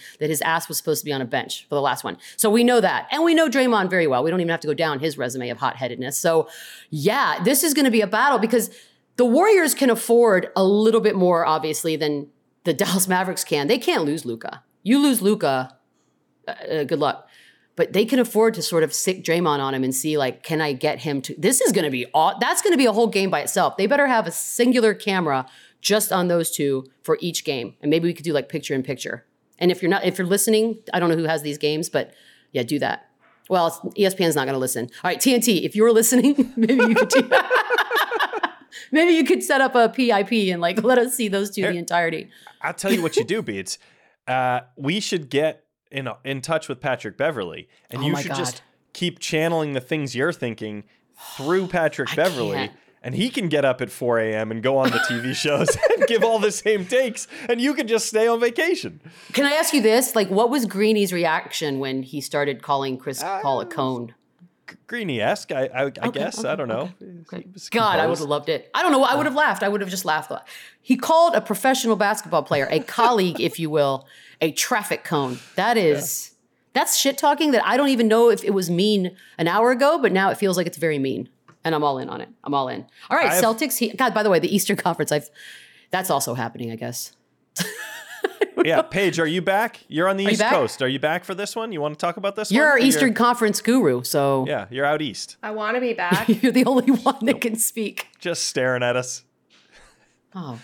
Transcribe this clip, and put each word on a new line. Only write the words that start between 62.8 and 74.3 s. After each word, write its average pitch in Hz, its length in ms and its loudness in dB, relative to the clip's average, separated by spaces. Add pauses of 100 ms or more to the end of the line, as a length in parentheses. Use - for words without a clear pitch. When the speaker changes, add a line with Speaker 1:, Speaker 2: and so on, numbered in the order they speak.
Speaker 1:
Chris 135 240 -10
Speaker 2:
Uh, 190 180 -6
Speaker 1:
Paul 135 200 0
a 107 60 -6
cone? 127 480 -6 (540)
Speaker 2:
G-, - 80 -20 (100)
Greeny-esque, 170 640 -4
I, 135 140 -2
I, 127 200 -4
I - 20 -
Speaker 1:
Okay, 175 240 -6
Speaker 2:
guess. 175 280 -6
Speaker 1:
okay, 220 100 -6
Speaker 2:
I 156 60 -4
don't 131 140 -6
know. 131 220 -4 (100)
Speaker 1:
okay, - 60 -20 (240)
Speaker 2:
He 185 60 -14
Speaker 1:
okay. 175 180 -14
Speaker 2:
was - 160 -20
Speaker 1:
God, 220 280 2
I 156 80 2
would 165 100 0
Speaker 2:
composed. - 40 -8
Speaker 1:
have 147 80 -4
loved 147 220 -2
it. 143 240 -6
I 311 80 0
don't 349 100 4
know. 269 100 4
I 254 120 4
would 294 100 0
have 277 100 -2
laughed. 285 280 2
I 196 60 0
would 202 120 0
have 190 80 -6
just 190 160 -6
laughed. 156 260 -2 (520)
He 262 140 2
called 330 380 4
a 214 60 2
professional 240 560 0
basketball 190 460 0
player, 143 280 -2
a 156 100 2
colleague, 214 600 2
if 160 180 -2
you 160 120 -4
will, 139 360 0 (360)